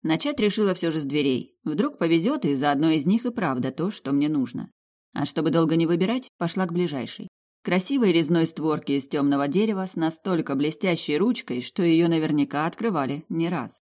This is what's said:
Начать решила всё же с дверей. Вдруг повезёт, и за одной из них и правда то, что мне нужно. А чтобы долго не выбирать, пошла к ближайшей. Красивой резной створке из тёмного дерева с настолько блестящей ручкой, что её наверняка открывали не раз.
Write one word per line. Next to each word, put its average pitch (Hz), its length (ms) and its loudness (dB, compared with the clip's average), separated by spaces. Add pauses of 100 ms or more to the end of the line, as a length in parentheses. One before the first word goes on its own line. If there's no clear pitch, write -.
Начать 160 380 -2
решила 202 340 2
всё 170 160 -2
же 156 100 -2
с 147 40 -4
дверей. 139 500 0 (100)
Вдруг 156 340 -2
повезёт, 170 460 2
и 143 100 2
за 139 160 0
одной 156 260 2
из 139 100 0
них 220 200 2
и 240 40 -2
правда 131 400 -2
то, 160 200 -4
что - 220 -6
мне 143 160 2
нужно. - 420 -4 (440)
А - 120 -2
чтобы 156 240 -2
долго 160 260 2
не 165 100 4
выбирать, 185 420 0 (100)
пошла 180 280 -2
к 170 60 -8
ближайшей. 160 560 -4 (340)
Красивой 190 500 2
резной 165 340 4
створке 147 520 -2
из 135 100 -6
тёмного 143 400 0
дерева 190 380 0
с - 100 -10
настолько 165 580 -2
блестящей 151 640 0
ручкой, 185 420 0
что - 220 -4
её 170 260 4
наверняка 156 580 0
открывали 160 640 -2
не 165 180 -2
раз. 160 320 -6 (140)